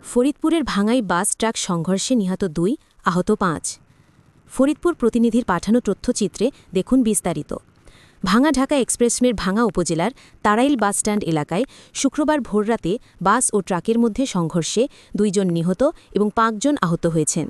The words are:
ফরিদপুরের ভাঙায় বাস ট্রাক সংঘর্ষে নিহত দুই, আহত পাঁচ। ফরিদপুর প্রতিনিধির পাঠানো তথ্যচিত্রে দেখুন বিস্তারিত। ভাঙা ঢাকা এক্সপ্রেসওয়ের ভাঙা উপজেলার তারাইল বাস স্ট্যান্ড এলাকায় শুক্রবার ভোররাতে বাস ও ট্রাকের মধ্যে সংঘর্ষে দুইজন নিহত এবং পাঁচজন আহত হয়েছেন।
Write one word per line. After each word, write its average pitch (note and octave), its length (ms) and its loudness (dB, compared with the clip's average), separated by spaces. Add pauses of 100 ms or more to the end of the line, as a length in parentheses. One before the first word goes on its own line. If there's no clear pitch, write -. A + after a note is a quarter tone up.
(100)
ফরিদপুরের D4+ 540 0
ভাঙায় G#3 380 0
বাস F#3 340 -2
ট্রাক A3+ 200 -2
সংঘর্ষে F#3 580 -2
নিহত F#3 300 0
দুই, E3+ 280 -2 (320)
আহত F3+ 260 0 (120)
পাঁচ। F3 220 -2 (840)
ফরিদপুর D4+ 440 0
প্রতিনিধির A#3 500 2
পাঠানো G3 360 0
তথ্যচিত্রে G#3 680 -2 (260)
দেখুন F#3+ 300 0
বিস্তারিত। F#3 500 -2 (680)
ভাঙা A#3+ 300 4
ঢাকা C4+ 240 0
এক্সপ্রেসওয়ের A#3+ 580 2
ভাঙা F#3+ 300 -2
উপজেলার F3 480 -2 (300)
তারাইল A#3+ 340 4
বাস G3+ 200 0
স্ট্যান্ড G#3 280 -2
এলাকায় E3 400 -2 (300)
শুক্রবার D4 460 0
ভোররাতে G#3+ 520 -2 (300)
বাস G#3 220 2 (120)
ও - 40 4
ট্রাকের G3+ 380 -2
মধ্যে A#3 280 0
সংঘর্ষে E3+ 560 -2 (340)
দুইজন G3 340 0
নিহত E3+ 320 0 (320)
এবং G#3 220 2
পাঁচজন A3+ 460 2
আহত E3+ 240 -2
হয়েছেন। D#3+ 440 0